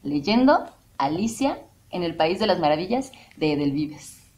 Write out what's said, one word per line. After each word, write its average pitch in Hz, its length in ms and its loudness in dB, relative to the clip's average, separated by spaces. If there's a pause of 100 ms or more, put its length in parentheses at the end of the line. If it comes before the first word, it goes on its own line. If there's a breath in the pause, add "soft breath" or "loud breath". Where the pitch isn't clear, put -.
leyendo 214 600 2 (320)
Alicia 208 600 -2 (300)
en 180 140 -4
el 165 120 -4
País 170 240 0
de 214 80 0
las 180 120 2
Maravillas 175 520 0 (240 loud breath)
de 151 180 0
Edelvives. 147 680 -4 (160)